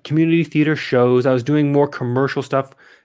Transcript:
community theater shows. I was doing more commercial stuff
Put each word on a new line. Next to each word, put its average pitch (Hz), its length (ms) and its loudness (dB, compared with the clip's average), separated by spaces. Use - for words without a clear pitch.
community 165 400 0
theater 151 320 0
shows. 123 500 2
I 131 60 2
was 127 100 0
doing 147 300 0
more 143 160 2
commercial 131 540 -4
stuff 135 300 -4